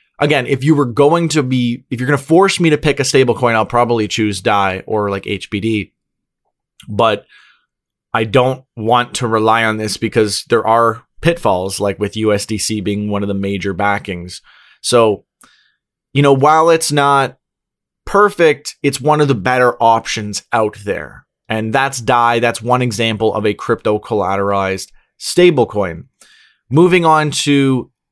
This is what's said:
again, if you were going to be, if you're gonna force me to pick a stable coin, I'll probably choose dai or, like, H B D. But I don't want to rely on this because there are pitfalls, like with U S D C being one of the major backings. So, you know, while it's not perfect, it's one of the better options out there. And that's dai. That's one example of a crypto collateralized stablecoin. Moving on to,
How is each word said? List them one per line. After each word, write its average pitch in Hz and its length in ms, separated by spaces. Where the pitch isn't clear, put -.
again, 147 300
if 135 160
you 156 100
were 143 100
going 147 460
to 147 140
be, 127 480
if 117 80
you're 127 80
gonna 143 100
force 180 420
me 165 120
to 147 80
pick 147 200
a 131 60
stable 131 300
coin, 120 180
I'll 110 140
probably 117 400
choose 104 340
dai 98 460
or, 104 240
like, 98 160
H 101 240
B 104 80
D. 107 340
But 107 380
I 113 80
don't 131 420
want 117 400
to 123 120
rely 110 360
on 110 140
this 107 180
because 107 540
there 113 160
are 113 380
pitfalls, 98 600
like 101 180
with 104 180
U 110 160
S 101 140
D 107 140
C 107 200
being 104 300
one 101 140
of 101 40
the 101 60
major 98 400
backings. 92 640
So, 113 420
you 135 80
know, 143 100
while 156 380
it's 160 220
not 139 480
perfect, 180 760
it's 135 180
one 151 180
of 147 80
the 135 60
better 123 480
options 113 600
out 110 320
there. 82 400
And 110 240
that's 135 260
dai. 120 380
That's 117 240
one 123 220
example 110 500
of 104 140
a 104 80
crypto 110 420
collateralized 98 960
stablecoin. 107 840
Moving 170 340
on 156 280
to, 135 600